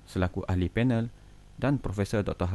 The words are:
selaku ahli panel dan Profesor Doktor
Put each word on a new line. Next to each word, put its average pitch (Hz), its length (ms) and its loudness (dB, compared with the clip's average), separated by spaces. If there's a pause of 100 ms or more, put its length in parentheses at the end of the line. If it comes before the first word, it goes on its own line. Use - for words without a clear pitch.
selaku 92 400 -2
ahli 90 240 2
panel 117 400 2 (480)
dan 135 160 2
Profesor 101 480 0
Doktor 90 320 -2